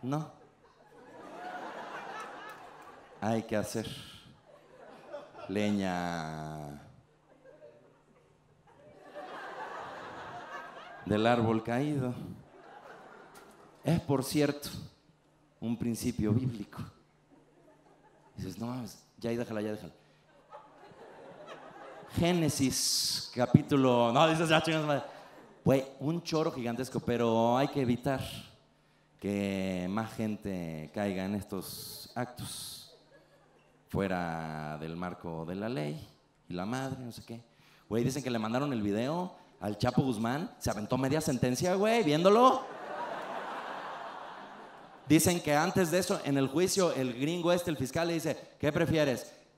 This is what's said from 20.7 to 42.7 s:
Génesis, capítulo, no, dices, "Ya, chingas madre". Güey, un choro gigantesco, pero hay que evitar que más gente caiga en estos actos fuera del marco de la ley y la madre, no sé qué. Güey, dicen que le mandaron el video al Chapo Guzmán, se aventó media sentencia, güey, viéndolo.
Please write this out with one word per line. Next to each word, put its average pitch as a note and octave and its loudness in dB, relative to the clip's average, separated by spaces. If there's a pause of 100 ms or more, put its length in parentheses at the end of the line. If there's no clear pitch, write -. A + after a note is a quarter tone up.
Génesis, - 2
capítulo, B2 6
no, D3 8
dices, D#3+ 4
"Ya, D#3+ 8
chingas D#3+ 0
madre". C#3+ 2 (600)
Güey, C3+ 6 (160)
un E3 -2
choro D#3 0
gigantesco, A#2+ -4
pero A#2 4
hay C#3+ 4
que C#3+ 0
evitar C3 0 (1000)
que G2 0
más G#2+ -2
gente F2+ -6
caiga G2 -2
en G2 -2
estos - -8
actos - -10 (960)
fuera D#2+ -2
del D#2+ -6
marco F2 -6
de F2+ -6
la G#2 -4
ley D3 -6 (440)
y - -10
la F2+ -4
madre, C3 -4
no A#2+ -10
sé - -16
qué. A#2 -12 (460)
Güey, A2+ 2
dicen C3 0
que B2+ -4
le A#2+ 0
mandaron B2 0
el A2+ 0
video B2+ 0 (280)
al G#2 -4
Chapo B2 4
Guzmán, C3 0
se - -2
aventó G#2+ 0
media C3+ 2
sentencia, C3+ 2
güey, A3 4
viéndolo. G3 8 (2500)